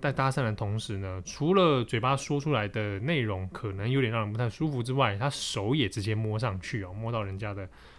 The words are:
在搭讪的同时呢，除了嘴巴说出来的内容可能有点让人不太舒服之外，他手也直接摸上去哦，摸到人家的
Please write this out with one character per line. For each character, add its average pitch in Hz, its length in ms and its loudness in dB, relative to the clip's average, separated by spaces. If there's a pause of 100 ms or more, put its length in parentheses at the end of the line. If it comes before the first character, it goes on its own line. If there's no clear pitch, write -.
在 143 100 2
搭 135 180 2
讪 131 140 0
的 113 80 2
同 104 260 -2
时 110 200 -4
呢， 92 280 -6
除 156 280 0
了 165 320 6
嘴 123 120 0
巴 127 160 2
说 139 280 0
出 147 100 0
来 107 160 2
的 104 320 -2
内 139 220 0
容 95 320 -2
可 107 180 -6
能 98 180 -4
有 135 120 2
点 113 100 2
让 113 120 0
人 104 100 -4
不 110 40 -2
太 117 120 0
舒 156 200 -2
服 127 140 -2
之 123 80 -4
外， 127 260 2
他 131 120 0
手 - 440 -2
也 143 140 4
直 104 140 -4
接 107 120 0
摸 107 240 0
上 107 220 -2
去 101 240 -6
哦， 90 80 -10
摸 110 180 -6
到 113 140 -2
人 95 160 -6
家 104 140 -6
的 95 160 -8 (300)